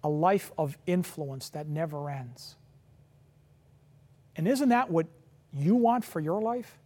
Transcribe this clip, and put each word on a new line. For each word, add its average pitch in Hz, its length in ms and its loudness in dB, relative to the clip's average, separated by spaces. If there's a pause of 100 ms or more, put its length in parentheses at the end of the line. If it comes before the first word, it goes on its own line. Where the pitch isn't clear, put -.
a 151 60 0
life 175 480 2
of 147 280 -2
influence 160 640 -4
that 151 180 -10
never 147 420 -4
ends. 127 460 -12 (1800)
And 160 120 0
isn't 269 220 4
that 240 200 4
what 165 180 2 (460)
you 151 220 4
want 233 300 4
for - 140 -6
your 165 220 -2
life? 233 440 -4